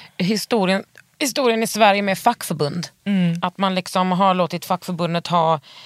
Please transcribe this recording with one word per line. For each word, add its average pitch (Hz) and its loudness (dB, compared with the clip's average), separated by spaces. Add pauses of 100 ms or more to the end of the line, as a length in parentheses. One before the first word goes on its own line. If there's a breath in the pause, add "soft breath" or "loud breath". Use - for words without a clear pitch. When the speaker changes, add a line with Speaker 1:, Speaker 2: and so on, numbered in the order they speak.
(160 loud breath)
Speaker 1:
historien, 196 0 (340)
historien 233 0
i 226 0
Sverige 202 4
med 196 -2
fackförbund. 165 -2 (180)
Speaker 2:
Mm. 180 2
Speaker 1:
Att 180 -4
man 190 0
liksom 185 0
har 185 4
låtit 175 -2
fackförbundet 170 -4
ha, 165 2 (260 loud breath)